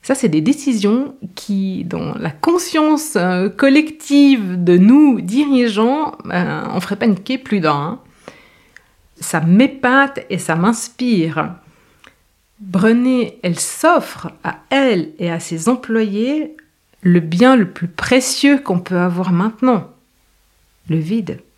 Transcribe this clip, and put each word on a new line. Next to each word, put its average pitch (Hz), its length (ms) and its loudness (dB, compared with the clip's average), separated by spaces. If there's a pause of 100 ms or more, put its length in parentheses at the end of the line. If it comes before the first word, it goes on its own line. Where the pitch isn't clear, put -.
Ça, 269 120 -2
c'est 226 120 0
des 156 120 2
décisions 240 720 -2 (220)
qui, 190 480 -6
dans 165 300 -8
la - 160 -6
conscience, 311 840 -2
euh, 180 340 0
collective 269 1160 2
de 175 120 6
nous 240 440 6
dirigeants, 247 1000 0 (100)
euh, 160 440 -4
on 180 80 -2
ferait 202 160 -8
paniquer 214 420 -2
plus 214 220 -4
d'un, 156 120 0
hein. 151 280 -4 (1200)
Ça - 200 -4
m'épate 262 880 2
et 180 100 -6
ça 160 180 -4
m'inspire. 175 1000 -2 (1040)
Brené, 226 840 0
elle 170 160 -2
s'offre - 720 -2 (100)
à - 140 -8 (140)
elle 240 500 0
et 170 100 -4
à 170 80 -4
ses 165 300 -6
employés 240 880 -2 (460)
le 175 180 4
bien 175 340 4
le 220 160 2
plus - 160 -8
précieux 269 720 0
qu'on 185 220 -2
peut 180 180 -4
avoir 180 320 -2
maintenant, 220 580 0 (1000)
le 160 100 -2
vide. 175 440 -6 (140)